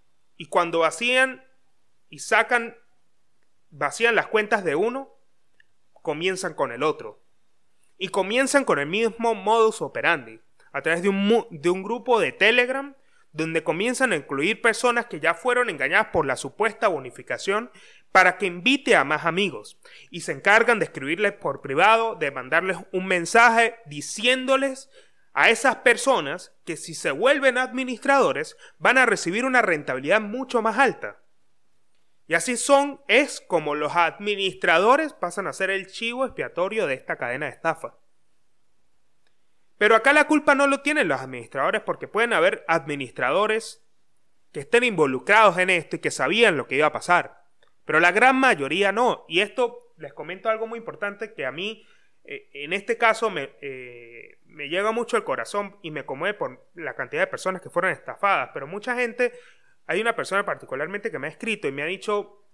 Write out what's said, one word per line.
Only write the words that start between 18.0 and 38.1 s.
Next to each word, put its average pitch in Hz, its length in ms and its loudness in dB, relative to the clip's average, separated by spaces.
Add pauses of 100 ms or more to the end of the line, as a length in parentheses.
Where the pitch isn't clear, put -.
para 185 260 6
que 202 80 -4
invite 196 500 2
a 151 80 6
más 147 220 -2
amigos. 165 540 -4 (320)
Y - 100 -12
se 165 120 -6
encargan 220 440 4
de 175 80 0
escribirles 170 480 -2
por 139 280 -8
privado, 208 540 2
de 156 140 -4
mandarles 156 480 -2 (140)
un 185 160 -4
mensaje 226 800 4
diciéndoles 262 1080 -2 (420)
a 156 160 6
esas 226 280 2
personas 190 840 0
que 165 140 -8
si - 160 -14
se 160 160 -6
vuelven 254 480 2
administradores, 247 1000 0 (220)
van 220 220 6
a 247 80 4
recibir 208 380 -2
una 254 180 2
rentabilidad 147 580 0
mucho 240 400 -6
más 220 160 -2
alta. 185 460 -2 (1040)
Y 160 80 0
así 240 200 0
son, 277 520 2
es 262 340 2
como 156 320 -2
los 147 220 -2
administradores 190 1200 2
pasan - 340 -6
a 139 60 -6
ser 190 180 -4
el 190 160 -6
chivo 240 360 -6
expiatorio 190 640 -4
de 139 80 -2
esta 143 240 -8
cadena 135 300 -6
de 123 60 -10
estafa. - 440 -6 (1800)